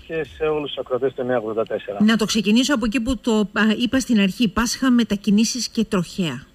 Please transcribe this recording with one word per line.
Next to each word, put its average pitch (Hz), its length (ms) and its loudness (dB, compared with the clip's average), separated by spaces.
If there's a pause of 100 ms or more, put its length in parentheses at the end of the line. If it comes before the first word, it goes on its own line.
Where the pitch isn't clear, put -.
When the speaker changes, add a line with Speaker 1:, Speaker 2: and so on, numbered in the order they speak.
Speaker 1:
και 160 180 -4 (100)
σε - 80 -6
όλους 151 260 -2
τους - 80 -8
ακροατές 127 360 -2
του - 80 -8
εννιά 127 160 0
ογδόντα 110 280 -2
τέσσερα. 101 380 -8
Speaker 2:
Να 220 140 4
το 214 80 0
ξεκινήσω 226 500 2
από 226 100 -2
εκεί 240 140 -2
που 240 180 -2
το, 220 220 0
α, 202 220 -2 (200)
είπα 247 180 0
στην 233 200 2
αρχή, 196 280 2
Πάσχα, 233 440 0
μετακινήσεις 220 760 2
και - 160 -2
τροχέα. 175 600 -4 (100)